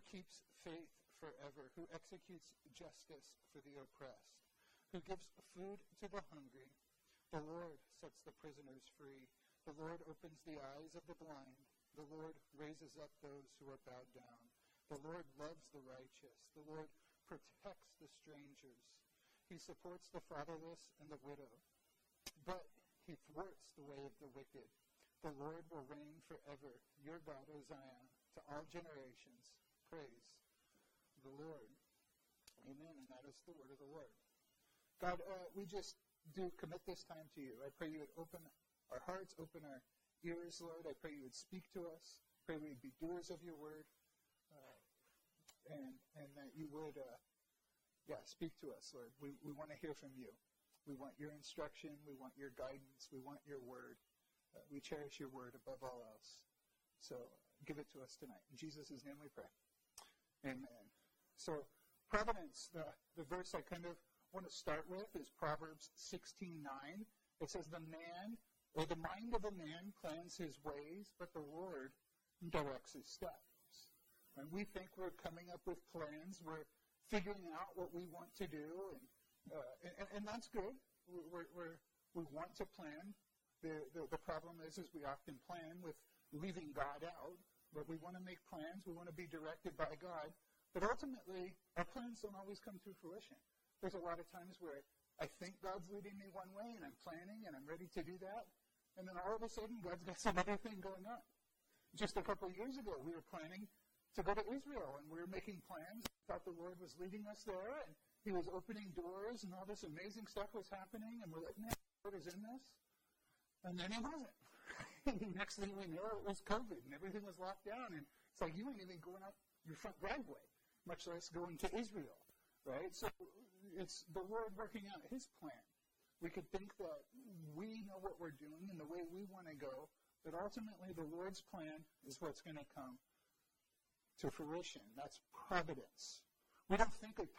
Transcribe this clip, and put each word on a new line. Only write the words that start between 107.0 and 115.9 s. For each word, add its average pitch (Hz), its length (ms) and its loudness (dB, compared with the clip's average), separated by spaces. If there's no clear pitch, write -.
leading 196 240 0
us 208 160 -6
there, 214 480 0
and 151 80 -14
he 214 80 2
was 180 160 8
opening 196 480 0
doors, 196 540 0
and 180 100 -2
all 190 80 -4
this 208 160 -2
amazing 196 480 -2
stuff 202 240 2
was 202 160 -2
happening, 214 560 -4
and 160 80 -4
we're 160 80 -2
like, - 160 -2
"Man, 226 160 2
the - 320 -2
Lord 196 160 0
is 170 80 -2
in 175 140 -4
this." 247 180 -6
And 180 140 2
then 180 100 4
he 220 80 6
wasn't. - 1400 2
<laughs> - 0 -
Next 196 240 4
thing 202 160 4
we 196 160 0
know, 175 160 2